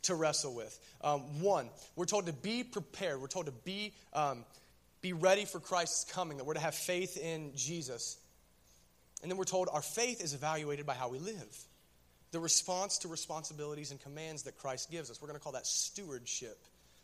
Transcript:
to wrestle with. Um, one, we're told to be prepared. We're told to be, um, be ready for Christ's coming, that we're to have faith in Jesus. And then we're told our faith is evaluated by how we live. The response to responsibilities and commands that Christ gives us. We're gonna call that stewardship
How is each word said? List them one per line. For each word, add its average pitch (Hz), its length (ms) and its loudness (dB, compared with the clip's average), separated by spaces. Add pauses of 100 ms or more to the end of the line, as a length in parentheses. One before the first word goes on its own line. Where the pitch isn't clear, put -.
to 185 100 4
wrestle 151 400 4
with. 113 240 -6 (240)
Um, 147 400 2
one, 165 300 6 (240)
we're 175 100 0
told 196 220 2
to 165 60 0
be 214 300 0
prepared. 180 560 -2
We're 135 80 -8
told 170 200 -2
to 143 40 -6
be, 196 440 -6 (180)
um, 139 320 2 (560)
be 185 120 0
ready 185 320 8
for 180 140 -6
Christ's 170 440 2
coming, 165 340 -2
that 131 60 -4
we're 147 100 0
to 160 60 -2
have 151 160 2
faith 180 420 0
in 156 380 -4
Jesus. 135 640 -4 (1040)
And 165 100 -4
then 185 60 -2
we're 190 80 2
told 185 240 2
our 151 120 2
faith 240 400 0
is 156 120 -2
evaluated 147 520 0
by 143 80 0
how 123 160 -2
we 127 80 -4
live. 165 500 -8 (640)
The 165 80 -2
response 185 600 4
to - 80 -6
responsibilities 151 840 -4
and 139 80 -10
commands 151 440 -8
that 127 140 -12
Christ 131 340 -4
gives 160 180 -6
us. 117 120 -14
We're 151 60 -12
gonna 151 120 -8
call 143 140 -8
that 123 120 -4
stewardship - 1000 -2 (400)